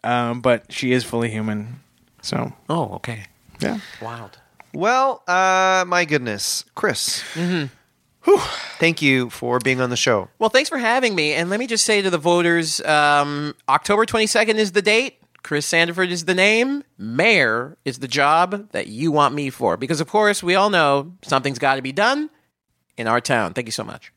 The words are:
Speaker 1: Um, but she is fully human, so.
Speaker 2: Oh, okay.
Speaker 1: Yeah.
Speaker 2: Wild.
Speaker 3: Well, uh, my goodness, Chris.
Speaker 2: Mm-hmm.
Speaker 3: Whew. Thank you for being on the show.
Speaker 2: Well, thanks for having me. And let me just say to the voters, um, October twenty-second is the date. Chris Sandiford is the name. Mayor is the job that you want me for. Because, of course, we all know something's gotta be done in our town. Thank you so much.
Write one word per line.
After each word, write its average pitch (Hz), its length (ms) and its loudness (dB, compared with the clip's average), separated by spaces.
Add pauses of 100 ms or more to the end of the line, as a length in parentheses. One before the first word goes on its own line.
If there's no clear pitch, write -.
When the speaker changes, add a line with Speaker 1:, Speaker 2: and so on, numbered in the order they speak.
Speaker 1:
Um, 120 380 -2
but 120 300 0
she 127 200 -2
is 123 120 2
fully 117 260 -2
human, 110 500 -6 (420)
so. - 320 -6 (160)
Speaker 2:
Oh, 143 260 -2
okay. 107 300 -12 (340)
Speaker 1:
Yeah. - 200 -4 (220)
Speaker 2:
Wild. 113 360 -14 (360)
Speaker 3:
Well, 240 540 0
uh, 185 600 2
my 180 180 2
goodness, 123 580 -2 (120)
Chris. - 480 -4 (100)
Speaker 2:
Mm-hmm. 170 320 -2 (580)
Speaker 3:
Whew. 392 140 6 (420)
Thank 165 220 2
you 131 300 4
for 123 280 -2
being 127 220 0
on 123 80 0
the 123 80 -2
show. 104 400 2
Speaker 2:
Well, - 120 0
thanks 277 200 2
for 311 80 -4
having 240 380 0
me. 151 180 0
And 170 160 -2
let 208 100 -2
me 254 80 -4
just 220 180 -2
say 208 160 2
to 190 80 0
the 175 80 0
voters, 170 640 2
um, 147 760 2 (120)
October 202 380 2
twenty-second 220 520 0
is 208 160 0
the 202 80 2
date. 220 360 0 (260)
Chris 147 260 -4
Sandiford 170 400 2
is 170 160 -6
the 185 100 0
name. 226 480 2 (140)
Mayor 131 880 0
is 123 140 -6
the 135 80 -8
job 165 640 0
that - 160 -6
you 135 240 -2
want 143 220 2
me 143 160 -6
for. 107 280 -2
Because, 139 240 -4
of 151 80 -6
course, 208 340 0
we 180 120 0
all 202 140 4
know 156 440 2 (100)
something's 135 360 -2
gotta 135 220 2
be 131 120 -8
done 269 360 0 (680)
in 113 100 -4
our 117 140 2
town. 104 320 2
Thank 120 140 -6
you 117 40 -10
so 113 120 -6
much. - 320 -16